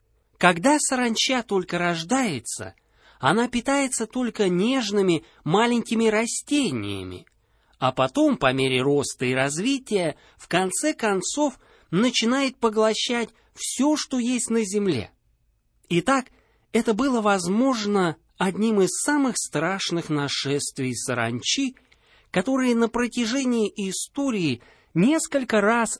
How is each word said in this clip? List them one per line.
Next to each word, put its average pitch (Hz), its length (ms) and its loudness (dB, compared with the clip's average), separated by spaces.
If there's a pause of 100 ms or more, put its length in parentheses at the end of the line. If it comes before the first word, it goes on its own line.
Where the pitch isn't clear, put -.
(380)
Когда 185 400 4
саранча 247 640 0
только 185 360 -2
рождается, 170 960 -2 (440)
она 214 300 2
питается 262 580 -2
только 220 420 -2
нежными 196 760 2 (180)
маленькими 226 640 2
растениями, 127 1200 -2 (520)
а 131 120 0
потом, 143 460 2
по 131 160 2
мере 131 300 2
роста 139 420 0
и 127 100 0
развития, 175 840 -2 (200)
в - 100 -20
конце 190 480 -2
концов, 226 640 -2 (320)
начинает 240 680 0
поглощать 220 720 0 (220)
все, - 440 0
что 269 220 -4
есть 240 300 -2
на 226 160 0
земле. 190 460 -2 (800)
Итак, 254 400 0 (420)
это 226 220 0
было, 247 260 0
возможно, 202 960 2 (220)
одним 196 420 2
из 185 100 4 (120)
самых 285 340 0
страшных 170 720 -4
нашествий 139 840 -2
саранчи, 120 800 -2 (560)
которые 262 440 0
на 233 140 2
протяжении 240 800 -2 (200)
истории 190 720 -4 (320)
несколько 254 640 2
раз 220 400 0